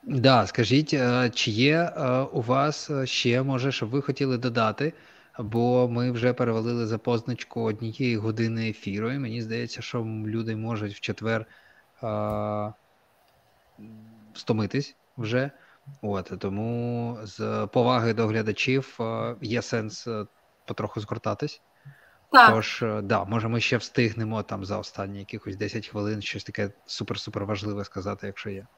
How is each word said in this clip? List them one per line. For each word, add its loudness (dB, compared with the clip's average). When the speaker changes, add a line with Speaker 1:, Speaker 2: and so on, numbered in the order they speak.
Speaker 1:
Да, 6
скажіть, 2
е, 4
чи 0
є, 4
е, 2
у -2
вас, 0
е, -2
ще, 2
може, 0
щоб -4
ви 0
хотіли 0
додати? 0
Бо 4
ми 0
вже 2
перевалили 0
за -2
позначку -2
однієї -2
години 0
ефіру, -4
і -4
мені -4
здається, -6
що -4
м-, -4
люди -2
можуть -4
в -16
четвер, -2
е, -4
стомитись -2
вже. 0
От, -4
тому -4
з -4
поваги 4
до 2
глядачів, 0
е, -4
є 0
сенс, -4
е, -4
потроху -6
згортатись. -6
Speaker 2:
Так. 12
Speaker 1:
Тож, 0
е, -2
да, 2
може, 0
ми 0
ще 2
встигнемо 0
там -6
за -4
останні -8
якихось -10
десять -6
хвилин -4
щось -8
таке -4
супер-супер -6
важливе -4
сказати, -8
якщо -10
є. -10